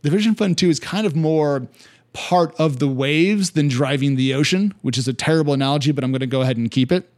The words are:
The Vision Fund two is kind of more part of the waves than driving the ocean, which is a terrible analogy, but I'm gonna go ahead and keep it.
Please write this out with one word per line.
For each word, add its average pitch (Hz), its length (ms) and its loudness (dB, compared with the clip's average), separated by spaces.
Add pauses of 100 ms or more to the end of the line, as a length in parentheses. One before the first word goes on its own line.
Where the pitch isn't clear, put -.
The 147 80 -2
Vision 214 260 2
Fund 190 220 0
two 180 120 2
is 151 100 2
kind 208 280 -4
of 147 80 -2
more 151 520 0 (440)
part 175 460 0
of 151 220 0
the 143 80 0
waves 160 640 0
than 147 160 0
driving 139 480 0
the 131 180 0
ocean, 185 480 0
which 127 160 -4
is 127 100 -4
a 135 60 -4
terrible 156 400 0
analogy, 139 380 0
but 135 120 -2
I'm 127 80 -2
gonna 131 140 -2
go 131 160 -2
ahead 127 160 0
and 113 140 -2
keep 131 200 0
it. 180 160 -2 (100)